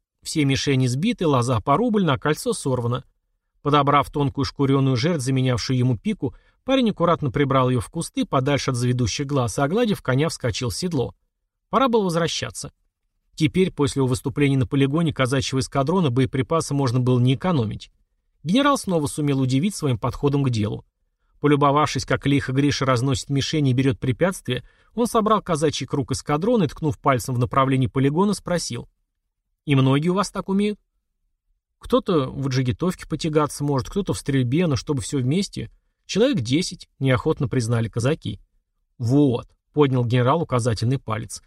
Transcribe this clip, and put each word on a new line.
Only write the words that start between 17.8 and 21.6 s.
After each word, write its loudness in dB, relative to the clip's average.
Генерал 2
снова -2
сумел 0
удивить 0
своим -2
подходом 0
к 0
делу. -2
Полюбовавшись, 2